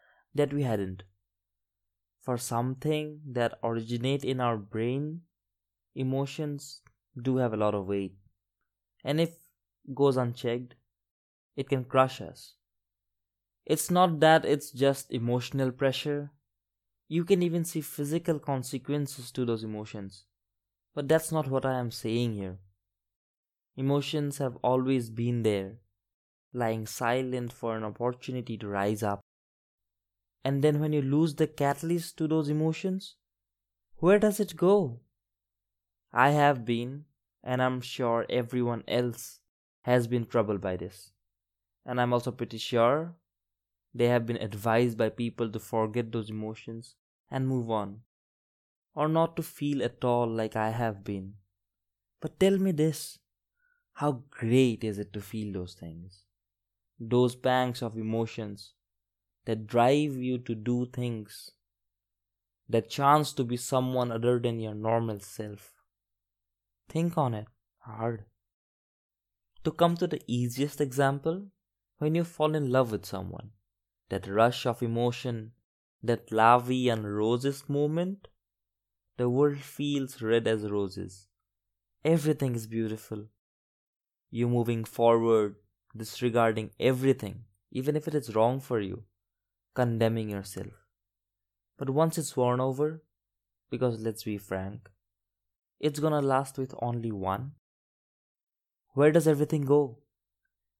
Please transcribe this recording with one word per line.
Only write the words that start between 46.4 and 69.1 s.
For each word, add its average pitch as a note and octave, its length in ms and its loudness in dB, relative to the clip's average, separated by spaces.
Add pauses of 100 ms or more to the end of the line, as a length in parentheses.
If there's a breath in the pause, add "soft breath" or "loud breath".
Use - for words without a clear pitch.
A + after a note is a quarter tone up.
and C3 160 -2
move B2 240 0
on, G#2 300 -2 (920)
or D3+ 140 0
not E3 300 2
to D#3+ 60 -6
feel C#3+ 400 -4
at B2 200 -4
all A#2+ 240 2
like A2+ 300 -2
I A2 140 0
have A2 340 -4
been. G2 300 -6 (840)
But - 220 -6
tell F#3+ 160 6
me F#3+ 160 2
this, D3+ 460 0 (720)
how C#3 360 -4
great A#2 560 2
is G#2 120 -4
it G2+ 140 -8
to G#2 80 -8
feel G#2+ 320 -8
those F2+ 220 -8
things? E2+ 500 -18 (720)
Those A#2+ 380 2
pangs B2+ 460 0
of A2+ 160 -6
emotions A2 720 -4 (720)
that A2 240 -4
drive C3+ 480 4
you B2+ 220 -4
to A#2+ 180 -6
do A#2+ 300 -2
things, A#2+ 680 -8 (1160)
that A2+ 200 0
chance C#3+ 440 4
to C3+ 100 -2
be A#2+ 140 -2
someone B2+ 520 0
other A#2+ 300 2
than A#2 220 -2
your G#2+ 120 -6
normal A2 460 0
self. G#2 540 -14 (1120)
Think E3+ 300 -2
on B2+ 160 0
it G#2 140 -8 (320)
hard. A2+ 440 -6 (1400)